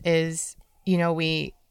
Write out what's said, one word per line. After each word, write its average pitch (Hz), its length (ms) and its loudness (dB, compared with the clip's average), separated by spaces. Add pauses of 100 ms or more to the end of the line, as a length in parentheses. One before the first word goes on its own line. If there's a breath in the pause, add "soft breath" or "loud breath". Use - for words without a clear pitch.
is, 165 520 0 (280)
you 185 140 2
know, 170 160 2
we, 160 400 -2 (180)